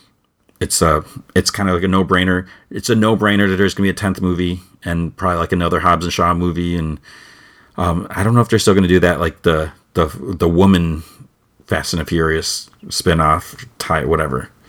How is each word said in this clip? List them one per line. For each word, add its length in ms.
it's, 200
uh, 220
it's 160
kinda 240
like 80
a 60
no-brainer. 580
It's 180
a 60
no-brainer 540
that 80
there's 180
gonna 120
be 40
a 40
tenth 260
movie 400
and 320
probably, 220
like, 120
another 300
Hobbs 240
and 80
Shaw 220
movie. 420
And, 240
um, 340
I 120
don't 100
know 80
if 80
they're 120
still 140
gonna 120
do 140
that, 180
like, 240
the, 300
the, 120
the 100
woman 540
Fast 280
and 60
the 40
Furious 640
spinoff, 800
tie, 260
whatever. 460